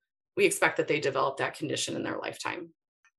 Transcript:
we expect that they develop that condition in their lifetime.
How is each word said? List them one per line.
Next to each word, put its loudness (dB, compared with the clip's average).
we 6
expect 4
that 0
they 2
develop 0
that -4
condition -4
in -4
their -4
lifetime. -8